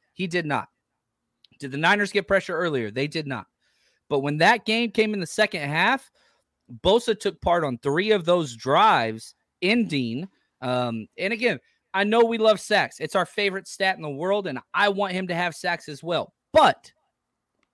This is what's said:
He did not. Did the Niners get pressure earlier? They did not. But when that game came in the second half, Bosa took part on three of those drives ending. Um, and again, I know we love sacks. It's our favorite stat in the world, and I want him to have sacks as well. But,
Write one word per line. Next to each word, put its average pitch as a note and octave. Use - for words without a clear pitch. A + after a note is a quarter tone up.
He F3+
did E3
not. C3+
Did C3+
the C#3
Niners F#3+
get G3
pressure F#3
earlier? C#3+
They C3+
did D3+
not. B2+
But C#3+
when C#3+
that G#3+
game A3+
came G#3+
in G3+
the E3+
second F3+
half, F#3+
Bosa G3
took F#3
part F3
on B2
three F3+
of F#3+
those E3
drives B2+
ending. E3
Um, B2
and G3
again, A3
I G3
know A3
we A#3
love G#3+
sacks. F3
It's D#3
our F3+
favorite F#3+
stat F#3+
in E3+
the D#3
world, F#3
and C3
I G3+
want G3
him F#3
to F3
have E3+
sacks F3
as D3+
well. D#3+
But, C#4